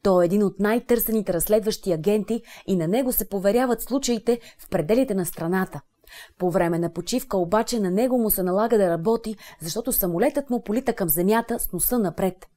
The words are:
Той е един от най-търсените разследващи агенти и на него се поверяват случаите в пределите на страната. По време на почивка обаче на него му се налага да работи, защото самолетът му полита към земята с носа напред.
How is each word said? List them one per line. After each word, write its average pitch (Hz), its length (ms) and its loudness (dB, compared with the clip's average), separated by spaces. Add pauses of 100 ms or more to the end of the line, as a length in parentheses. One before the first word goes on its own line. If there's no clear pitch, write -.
Той 180 220 6
е - 20 2
един 202 180 2
от 190 160 -2
най-търсените 220 720 0
разследващи 196 600 0
агенти 208 500 0 (240)
и 196 100 0
на 165 120 0
него 247 240 0
се 208 160 -4
поверяват 220 540 0
случаите 240 580 -2 (180)
в - 100 -20
пределите 208 460 0
на 185 120 -2
страната. 175 540 -4 (580)
По 180 120 0
време 170 280 2
на 170 140 -2
почивка 202 460 -4
обаче 214 420 0
на 190 100 0
него 240 280 2
му 220 120 2
се 196 120 0
налага 208 360 2
да 185 120 4
работи, 214 460 -2 (260)
защото 220 300 -6
самолетът 208 580 0
му 240 120 -2
полита 208 300 -2
към 180 160 -2
земята 214 500 0
с - 140 -6
носа 214 260 -2
напред. 185 480 -2 (100)